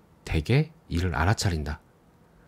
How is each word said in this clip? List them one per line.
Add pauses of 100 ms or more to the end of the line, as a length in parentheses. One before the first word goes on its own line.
(240)
대개 (160)
이를
알아차린다. (680)